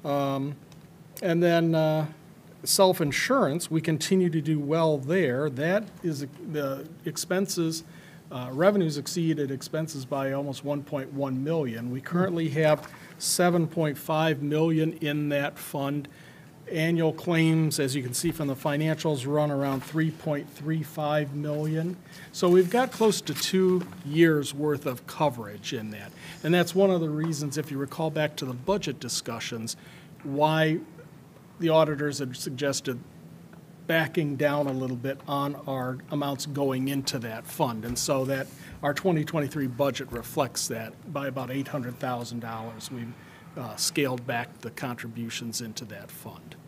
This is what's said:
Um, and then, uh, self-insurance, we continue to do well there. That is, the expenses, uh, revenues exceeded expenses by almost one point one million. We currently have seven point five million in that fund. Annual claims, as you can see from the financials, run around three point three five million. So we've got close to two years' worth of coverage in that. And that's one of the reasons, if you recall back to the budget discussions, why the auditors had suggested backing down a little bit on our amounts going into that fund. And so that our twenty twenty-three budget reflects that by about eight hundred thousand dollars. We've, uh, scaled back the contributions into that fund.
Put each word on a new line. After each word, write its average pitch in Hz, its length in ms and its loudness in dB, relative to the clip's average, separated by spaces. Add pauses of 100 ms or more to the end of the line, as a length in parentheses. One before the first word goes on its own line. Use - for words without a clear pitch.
Um, 139 500 0 (640)
and 170 220 2
then, 165 320 4
uh, 156 300 4 (580)
self-insurance, 175 1080 4
we 160 100 2
continue 175 480 4
to 160 120 2
do 151 180 2
well 156 380 4
there. 143 520 2
That 165 340 0 (200)
is, 143 220 -2 (260)
the 151 360 -4 (180)
expenses, 170 800 -2 (480)
uh, 127 200 -8
revenues 165 460 4
exceeded 147 540 0
expenses 147 540 -6
by 135 280 -2
almost 139 300 -4
one 143 200 -2
point 135 300 -6
one 135 300 -2
million. 123 480 -2
We 131 100 -4
currently 170 480 2
have 151 420 4 (260)
seven 175 500 4
point 151 300 0
five 156 440 0
million 160 520 2
in 147 360 -2
that 143 280 0
fund. 143 500 -4 (640)
Annual 165 440 2
claims, 160 680 4
as 135 160 0
you 135 80 -2
can 123 100 -6
see 170 180 -2
from 147 160 -4
the 135 80 -2
financials, 151 680 0
run 147 240 2
around 139 340 0
three 160 280 0
point 147 380 -4
three 156 340 -2
five 147 500 -2
million. 156 640 -2 (380)
So 180 160 4
we've 180 200 8
got 247 220 2
close 220 300 4
to 156 120 -4
two 185 540 2 (180)
years' 151 480 6
worth 147 320 -2
of 123 220 -4
coverage 113 680 -2
in 107 180 -6
that. 101 200 -12 (320)
And 156 100 4
that's 175 220 4
one 196 160 6
of 180 80 2
the 160 100 0
reasons, 151 480 -2
if 139 140 -4
you 135 60 -4
recall 139 320 -2
back 151 280 0
to 143 80 -6
the 127 80 -4
budget 147 460 -2
discussions, 117 760 -6 (460)
why 156 560 4 (800)
the 165 100 2
auditors 147 500 4
had 127 180 -4
suggested 135 600 -2 (880)
backing 151 480 2
down 147 320 2
a 135 40 0
little 131 260 -2
bit 135 300 -4
on 143 280 0 (120)
our 127 300 -4 (140)
amounts 143 340 -2
going 135 440 0
into 139 280 -2
that 113 300 -8
fund. 117 380 -2
And 120 120 -4
so 135 280 0
that 135 200 -2 (380)
our 143 100 2
twenty 160 300 2
twenty-three 143 440 -2
budget 131 440 -2
reflects 120 560 -2
that 113 260 -6 (200)
by 139 140 -4
about 131 220 -6
eight 135 200 -4
hundred 123 280 -6
thousand 120 440 -4
dollars. 113 500 -10
We've, 117 220 -8 (440)
uh, 120 180 -10
scaled 127 520 -2
back 120 340 -6
the 117 80 -10
contributions 117 920 -8
into 113 240 -10
that 98 260 -14
fund. - 440 -16 (120)